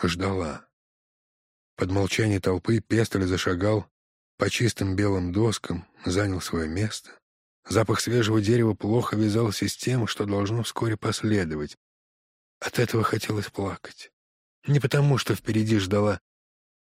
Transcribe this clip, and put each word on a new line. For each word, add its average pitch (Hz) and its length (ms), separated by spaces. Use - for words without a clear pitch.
ждала. 90 640
Под 92 160
молчание 98 480
толпы 95 400
Пестель 104 480
зашагал 92 580
по 101 120
чистым 101 460
белым 95 360
доскам, 98 540
занял 95 380
своё 82 260
место. 101 440
Запах 107 320
свежего 110 420
дерева 110 340
плохо 107 400
вязался 107 520
с - 80
тем, 123 320
что - 180
должно 101 360
вскоре 110 360
последовать. 90 800
От - 180
этого 113 260
хотелось 104 460
плакать. - 600
Не 143 120
потому, 143 380
что 104 180
впереди 107 440
ждала 104 420